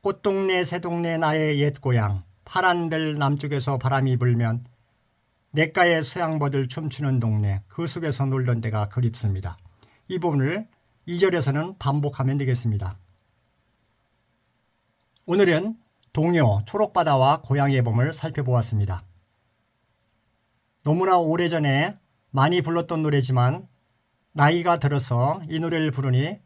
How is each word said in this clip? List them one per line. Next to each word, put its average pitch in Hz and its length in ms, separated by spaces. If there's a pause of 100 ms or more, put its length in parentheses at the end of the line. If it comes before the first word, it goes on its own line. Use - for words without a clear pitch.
꽃동네 190 600
새동네 170 560
나의 156 400
옛 143 200
고향, 107 440 (200)
파란들 160 760
남쪽에서 139 580
바람이 131 400
불면 120 480 (840)
냇가에 165 500
수양버들 147 680
춤추는 135 520
동네, 104 480
그 170 180
속에서 156 400
놀던 127 360
때가 107 280
그립습니다. 101 720 (480)
이 185 100
부분을 165 500 (380)
이 175 140
절에서는 170 580
반복하면 143 600
되겠습니다. 110 580 (2250)
오늘은 190 500 (360)
동요 151 520
초록바다와 156 760
고향의 139 420
봄을 120 300
살펴보았습니다. 117 920 (1800)
너무나 180 340
오래전에 165 800 (340)
많이 156 300
불렀던 170 420
노래지만 131 640 (680)
나이가 165 440
들어서 143 720
이 160 100
노래를 160 320
부르니 135 540